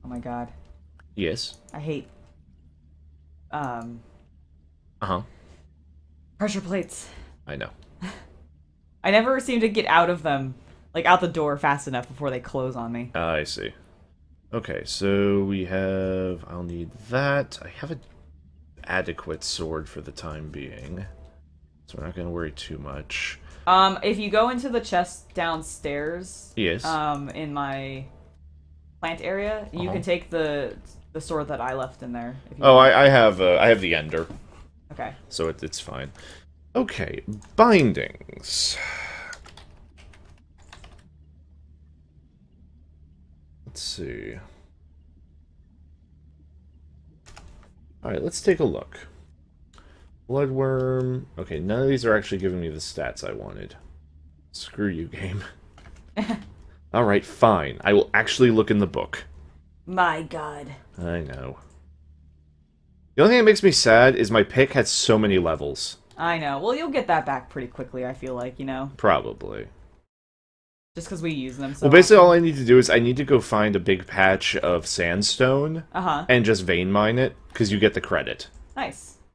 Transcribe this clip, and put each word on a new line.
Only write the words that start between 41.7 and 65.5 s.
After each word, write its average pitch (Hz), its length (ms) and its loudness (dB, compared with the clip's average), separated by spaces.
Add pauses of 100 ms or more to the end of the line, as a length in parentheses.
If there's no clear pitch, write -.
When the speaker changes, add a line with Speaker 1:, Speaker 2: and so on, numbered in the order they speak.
Speaker 2:
Let's - 160 -16
see. 58 540 -10 (3750)
All 113 80 -8
right, 78 100 -4
let's - 200 -6
take 170 180 2
a 160 60 0
look. - 420 -8 (1300)
Bloodworm. 131 880 -2 (120)
Okay, 85 220 -8
none 107 240 -2
of 135 40 2
these 127 180 0
are 110 120 4
actually 98 220 -4
giving 90 200 -2
me 82 80 -6
the 76 120 -8
stats - 440 -10
I 50 100 -8
wanted. 50 420 -14 (760)
Screw - 360 -8
you, 82 200 -6
game. 95 360 -10 (760)
Speaker 1:
<laughs> 214 60 -4 (720)
Speaker 2:
All 117 100 2
right, 101 200 2
fine. 85 580 2
I 101 120 4
will - 220 4
actually 117 340 4
look 110 220 2
in 104 80 4
the 98 80 2
book. - 380 -8 (600)
Speaker 1:
My 170 380 0
god. 147 480 -12 (260)
Speaker 2:
I 85 220 -4
know. 65 380 -10 (1600)
The 135 80 4
only 214 140 8
thing 233 100 6
that 220 60 12
makes 202 100 4
me 196 100 8
sad 123 440 8
is 104 160 0
my 110 100 6
pick 131 320 2
had 123 140 2
so - 320 2
many 101 180 4
levels. 73 600 -4 (200)